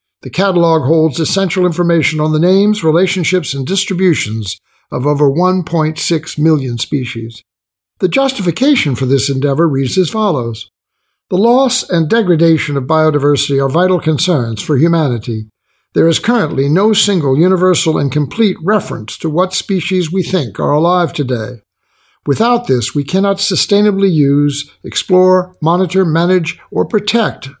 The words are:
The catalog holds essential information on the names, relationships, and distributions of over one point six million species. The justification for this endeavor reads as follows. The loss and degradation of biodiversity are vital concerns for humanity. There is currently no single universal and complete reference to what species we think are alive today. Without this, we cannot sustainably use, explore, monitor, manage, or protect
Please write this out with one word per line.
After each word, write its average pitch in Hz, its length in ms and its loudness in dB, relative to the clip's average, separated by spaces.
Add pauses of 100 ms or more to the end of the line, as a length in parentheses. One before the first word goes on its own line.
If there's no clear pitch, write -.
(220)
The 139 80 -12
catalog 170 540 0
holds 156 360 2
essential 180 460 0
information 170 560 0
on 156 100 0
the 151 80 0
names, 196 420 2
relationships, 175 720 0
and 135 140 -6
distributions 165 880 -2 (320)
of 127 160 -4
over 147 240 2
one 180 360 0
point 156 340 -2
six - 380 -4
million 143 400 0
species. 117 640 -6 (560)
The 190 80 2
justification 233 880 0
for 131 100 -2
this 127 240 2
endeavor 139 380 0
reads 135 300 -2
as 185 120 2
follows. 143 600 -4 (600)
The - 60 -2
loss 240 540 2
and 160 200 0
degradation 165 680 2
of 131 80 -4
biodiversity 147 760 2
are 139 60 2
vital 180 320 2
concerns 131 640 -2
for 147 160 -2
humanity. 123 720 0 (440)
There 165 140 4
is 160 120 2
currently 156 500 0
no 196 240 2
single 160 440 0
universal 175 600 2
and 143 120 0
complete 156 540 0
reference 156 540 -4
to 170 120 -4
what 175 240 -2
species 185 560 -2
we 185 140 -2
think 139 340 -4
are 143 140 -2
alive 170 400 0
today. 117 520 -6 (640)
Without 233 420 0
this, 123 280 -2
we 143 80 -2
cannot 196 360 0
sustainably 196 720 0
use, 147 640 2 (140)
explore, 185 760 2
monitor, 180 440 0
manage, 170 520 0 (140)
or 180 140 -2
protect 208 640 -2 (100)